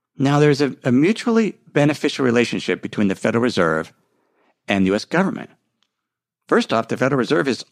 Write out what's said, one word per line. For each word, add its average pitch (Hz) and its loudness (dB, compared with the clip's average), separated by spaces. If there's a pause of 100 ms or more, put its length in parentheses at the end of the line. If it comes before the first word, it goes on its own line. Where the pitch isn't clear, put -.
(180)
Now, 143 2
there's 147 4
a, 139 -2
a 127 0
mutually 220 0 (120)
beneficial 143 0
relationship 117 0
between - -2
the 92 0
Federal 113 -2
Reserve 82 0 (760)
and 98 0
the 92 2
U 98 2
S 107 -4
government. 165 -4 (960)
First 214 0
off, 113 -2
the 120 -6
Federal 135 0
Reserve 147 0
is 117 -4